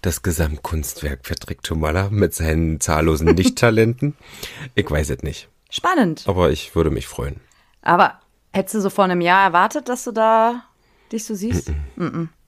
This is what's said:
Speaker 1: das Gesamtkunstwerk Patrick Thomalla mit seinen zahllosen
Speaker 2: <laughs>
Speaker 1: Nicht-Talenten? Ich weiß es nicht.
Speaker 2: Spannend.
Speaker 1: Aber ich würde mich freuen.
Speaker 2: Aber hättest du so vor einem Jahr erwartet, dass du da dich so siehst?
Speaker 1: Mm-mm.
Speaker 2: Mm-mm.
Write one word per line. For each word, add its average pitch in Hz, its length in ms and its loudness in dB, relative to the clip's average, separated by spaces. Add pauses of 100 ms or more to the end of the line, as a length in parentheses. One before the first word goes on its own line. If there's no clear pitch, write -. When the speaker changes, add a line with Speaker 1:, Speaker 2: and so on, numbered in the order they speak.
Speaker 1:
das - 220 -4
Gesamtkunstwerk 76 1000 -4
Patrick - 400 -10
Thomalla 80 460 -2
mit 101 240 2
seinen 80 460 0
zahllosen 80 480 2
Speaker 2:
<laughs> 82 80 6
Speaker 1:
Nicht-Talenten? 120 800 2 (600)
Ich - 140 0
weiß 76 200 0
es - 140 -4
nicht. - 260 -10 (200)
Speaker 2:
Spannend. 269 580 0
Speaker 1:
Aber 87 240 4
ich - 240 -6
würde 80 160 4
mich 58 160 -4
freuen. - 320 -8 (420)
Speaker 2:
Aber 175 380 2 (340)
hättest 190 220 -2
du 208 60 0
so 190 80 0
vor 202 160 2
einem 180 160 0
Jahr 180 240 4
erwartet, 190 440 0
dass 247 160 -6
du 247 60 -8
da 226 520 2 (480)
dich 220 140 -6
so 220 100 -6
siehst? 202 340 -4 (280)
Speaker 1:
Mm-mm. 113 60 -6
Speaker 2:
Mm-mm. 165 240 -6 (200)